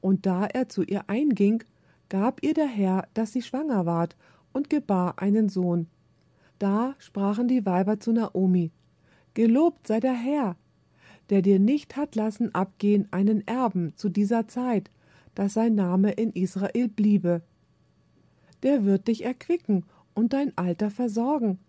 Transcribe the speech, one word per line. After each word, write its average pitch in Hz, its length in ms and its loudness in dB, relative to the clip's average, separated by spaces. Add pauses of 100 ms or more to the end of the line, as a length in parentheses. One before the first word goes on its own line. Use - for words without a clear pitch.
Und 196 260 0
da 185 180 0
er 254 240 -4
zu 185 140 -4
ihr - 260 -6
einging, 226 540 2 (460)
gab 202 340 -2
ihr 302 100 0
der 311 140 0
Herr, 190 480 0
dass 220 180 -4
sie 254 80 -2
schwanger 254 460 -2
ward 170 280 -2 (380)
und - 160 -6
gebar 190 480 0
einen 202 320 2
Sohn. 175 380 -2 (720)
Da 214 400 -2
sprachen 202 480 -2
die 247 180 0
Weiber 190 340 0
zu 226 140 -2
Naomi: 185 560 2 (640)
‚Gelobt 247 540 2
sei 220 120 0
der 254 140 0
Herr, 247 440 -2 (760)
der 196 100 4
dir 190 180 4
nicht 262 360 0
hat 285 200 -6
lassen 214 380 -2
abgehen 202 560 0
einen 202 380 0
Erben 202 480 -2
zu - 140 -4
dieser 208 380 0
Zeit, 247 440 -4 (420)
dass 202 220 -4
sein 226 180 2
Name 190 380 2
in 220 220 -2
Israel 190 540 -2
bliebe. 190 540 2 (1200)
Der 262 240 2
wird 196 220 2
dich 220 180 -2
erquicken 247 600 -2 (300)
und 220 180 0
dein 277 240 0
Alter 180 320 -2
versorgen. 233 800 -2